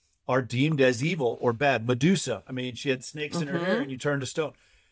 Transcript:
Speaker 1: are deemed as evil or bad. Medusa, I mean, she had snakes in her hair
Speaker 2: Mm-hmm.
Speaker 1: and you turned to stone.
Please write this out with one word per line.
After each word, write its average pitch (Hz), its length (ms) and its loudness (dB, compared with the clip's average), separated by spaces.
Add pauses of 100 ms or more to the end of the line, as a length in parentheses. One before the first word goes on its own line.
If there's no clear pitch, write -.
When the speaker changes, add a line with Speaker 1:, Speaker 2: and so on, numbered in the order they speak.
(280)
Speaker 1:
are 131 160 2
deemed 139 380 2
as 127 220 6
evil 156 380 -2
or 123 100 2
bad. 117 360 0
Medusa, 127 600 2
I - 40 -14
mean, 127 240 -6
she 143 140 -4
had 131 140 -2
snakes 151 380 -6
in 147 60 -4
her 139 100 -2
hair 180 180 -2
Speaker 2:
Mm-hmm. 240 80 0
Speaker 1:
and 135 80 -8
you 127 60 -8
turned 143 240 -2
to 123 60 -6
stone. 151 240 -4 (400)